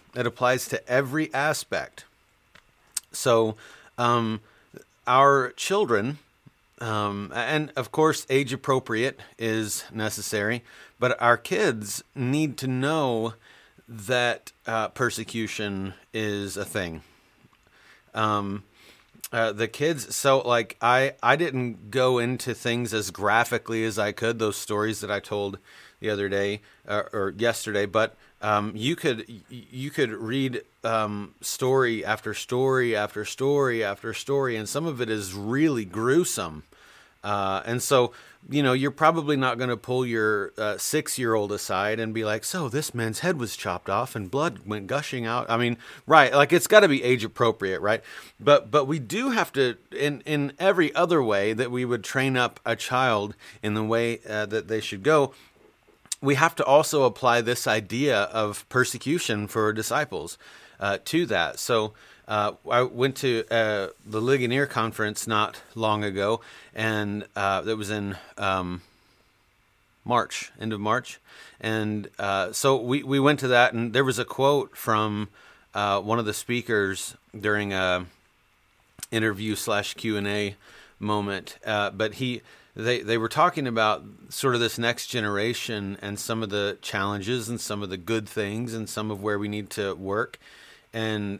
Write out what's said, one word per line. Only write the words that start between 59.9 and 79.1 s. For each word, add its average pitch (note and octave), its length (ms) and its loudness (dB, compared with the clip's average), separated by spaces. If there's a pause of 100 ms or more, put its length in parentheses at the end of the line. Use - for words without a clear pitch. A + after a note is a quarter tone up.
uh, G2+ 260 -2
to E3 220 0
that. E2+ 320 0
So, A2 340 0 (340)
uh, G#2+ 260 0 (160)
I A#2+ 140 4
went C3 340 0
to, A#2+ 320 0
uh, G#2+ 380 2 (180)
the G#2+ 160 -4
Ligonier B2+ 440 2
Conference A2 600 -2
not G#2+ 340 0 (140)
long G#2+ 280 2
ago, G2+ 360 0 (360)
and, G#2+ 600 -2
uh, G2 260 0
that G#2+ 140 -2
was G#2 140 -6
in, G2+ 280 -4 (200)
um, F#2 460 -2 (1200)
March, - 540 -2
end A2 140 -4
of G2+ 60 -6
March. A2 400 -2 (400)
And, G#2+ 480 -2 (120)
uh, G2 340 -2
so C3+ 240 4
we, B2 260 -2
we C#3 160 0
went C#3 200 4
to C3 100 -2
that, A#2+ 240 6
and A#2 180 -2
there C3 140 2
was B2 140 0
a A#2+ 60 -4
quote C#3 520 0
from, G#2+ 520 0 (440)
uh, G2+ 280 0
one A2 180 0
of A2+ 60 -2
the G#2 80 -2
speakers G#2+ 840 -2 (220)
during G#2 360 0
a F2+ 320 0 (1040)
interview A2 460 -2